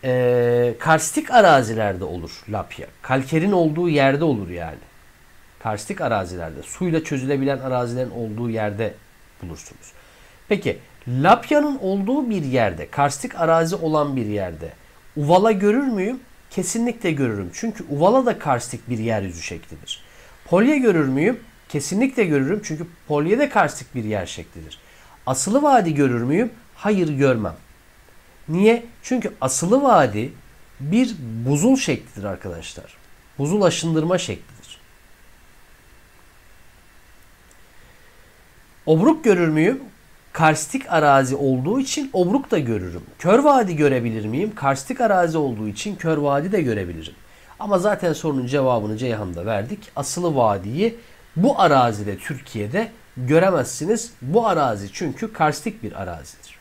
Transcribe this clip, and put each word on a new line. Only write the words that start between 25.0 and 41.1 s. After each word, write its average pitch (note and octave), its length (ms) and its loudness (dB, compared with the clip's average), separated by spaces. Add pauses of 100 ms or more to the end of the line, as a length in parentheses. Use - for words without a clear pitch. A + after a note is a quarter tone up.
Asılı G3 380 0
vadi A#3 300 4
görür C3 280 2
müyüm? F3 300 0 (240)
Hayır, F#3+ 340 0
görmem. B2+ 460 0 (920)
Niye? G#3+ 340 4 (200)
Çünkü A#3 380 -2
asılı F3+ 400 2
vadi D3 520 4 (460)
bir G3+ 360 0 (300)
buzul D3+ 300 4
şeklidir A#2+ 480 -4
arkadaşlar. F2+ 760 -10 (400)
Buzul E3 240 0
aşındırma E3 560 2
şeklidir. - 600 -10 (4000)
Obruk G3+ 380 4
görür F3 240 4
müyüm? D#3+ 320 2 (540)
Karstik D#3 580 0
arazi C#3 440 4